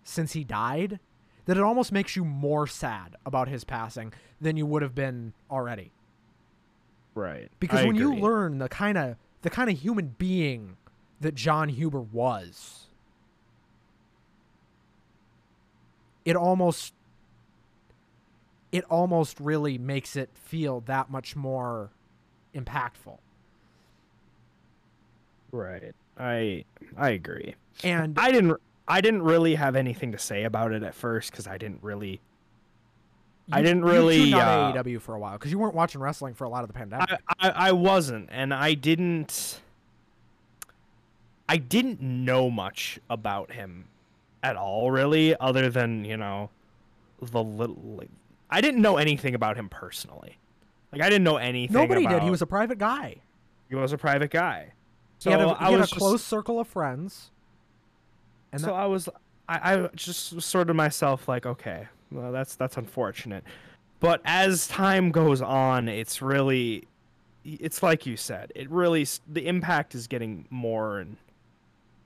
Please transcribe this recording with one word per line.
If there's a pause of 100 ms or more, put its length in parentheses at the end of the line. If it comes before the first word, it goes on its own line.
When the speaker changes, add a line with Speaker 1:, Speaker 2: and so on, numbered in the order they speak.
Speaker 1:
since
he
died, (460)
that
it
almost
makes
you
more
sad (100)
about
his
passing (280)
than
you
would
have
been (160)
already. (1200)
Speaker 2:
Right. (120)
Speaker 1:
Because
Speaker 2:
I
Speaker 1:
when
you
Speaker 2:
agree.
Speaker 1:
learn
the
kinda, (260)
the
kinda
human
being (440)
that
Jon
Huber
was, (3250)
it
almost, (1800)
it
almost
really
makes
it
feel
that
much
more (600)
impactful. (2250)
Speaker 2:
Right. (240)
I, (320)
I
agree. (300)
Speaker 1:
And
Speaker 2:
I
didn't, (280)
I
didn't
really
have
anything
to
say
about
it
at
first
'cause
I
didn't
really, (1300)
I
Speaker 1:
You,
Speaker 2:
didn't
Speaker 1:
you
Speaker 2:
really, (120)
Speaker 1:
tuned
out
Speaker 2:
uh,
Speaker 1:
A
E
W
for
a
while
'cause
you
weren't
watching
wrestling
for
a
lot
of
the
pandemic.
Speaker 2:
I, (200)
I, (180)
I
wasn't,
and
I
didn't, (1900)
I
didn't
know
much (100)
about
him (580)
at
all,
really,
other
than,
you
know, (720)
the
little, (200)
like, (400)
I
didn't
know
anything
about
him
personally. (560)
Like,
I
didn't
know
anything
Speaker 1:
Nobody
did.
He
Speaker 2:
about
Speaker 1:
was
a
private
guy. (520)
Speaker 2:
He
was
a
private
guy. (460)
So
Speaker 1:
He
had
a,
Speaker 2:
I
Speaker 1:
he
had
Speaker 2:
was
Speaker 1:
a
Speaker 2:
just
Speaker 1:
close
circle
of
friends. (1200)
And
Speaker 2:
so
Speaker 1:
that
Speaker 2:
I
was, (400)
I,
I
just
sort
of
myself
like,
"Okay, (240)
well,
that's,
that's
unfortunate." (580)
But
as
time
goes
on,
it's
really, (580)
it's
like
you
said,
it
really,
s-,
the
impact
is
getting
more
and, (880)